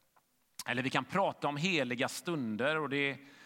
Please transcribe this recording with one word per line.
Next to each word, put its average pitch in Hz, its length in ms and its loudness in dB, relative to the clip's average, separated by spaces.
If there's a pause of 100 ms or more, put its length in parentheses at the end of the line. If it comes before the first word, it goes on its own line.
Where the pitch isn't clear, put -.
(640)
Eller 123 180 -2
vi 131 60 0
kan 139 160 0
prata 170 420 0
om 143 100 0
heliga 135 520 0
stunder, 143 680 -2
och 147 120 -2
det 139 80 0
är, 139 200 0 (280)